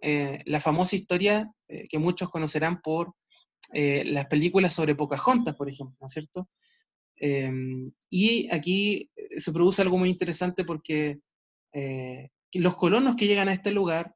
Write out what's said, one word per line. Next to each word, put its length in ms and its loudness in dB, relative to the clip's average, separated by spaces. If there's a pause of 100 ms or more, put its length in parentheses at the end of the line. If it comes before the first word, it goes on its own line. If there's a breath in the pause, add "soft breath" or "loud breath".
eh, 420 -2
la 140 -2
famosa 360 2
historia, 560 0 (160)
eh, 220 -16
que 80 -4
muchos 320 -2
conocerán 520 -2
por, 320 -4 (600 soft breath)
eh, 320 0
las 220 -2
películas 480 2
sobre 180 2
Pocahontas, 640 0
por 120 -6
ejemplo, 320 -12
¿no 60 -16
es 80 -8
cierto? 340 -10 (680 soft breath)
Em, 760 -4 (180)
y 440 2
aquí, 640 0
eh, 240 -4
se 120 2
produce 300 4
algo 160 2
muy 120 4
interesante 540 -2
porque, 560 -4 (540)
eh, 560 -8 (240)
los 220 2
colonos 400 4
que 120 2
llegan 200 2
a 60 2
este 180 -2
lugar, 440 -2